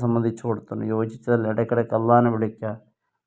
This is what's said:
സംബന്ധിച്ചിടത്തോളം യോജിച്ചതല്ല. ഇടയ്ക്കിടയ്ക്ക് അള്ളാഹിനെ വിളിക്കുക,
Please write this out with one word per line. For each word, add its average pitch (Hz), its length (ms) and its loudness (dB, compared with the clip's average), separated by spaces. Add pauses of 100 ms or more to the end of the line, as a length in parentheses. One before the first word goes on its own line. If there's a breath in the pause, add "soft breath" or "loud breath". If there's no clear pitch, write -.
സംബന്ധിച്ചിടത്തോളം 113 920 -2
യോജിച്ചതല്ല. 113 600 0
ഇടയ്ക്കിടയ്ക്ക് 117 460 0
അള്ളാഹിനെ 120 360 4
വിളിക്കുക, 110 360 -4 (560)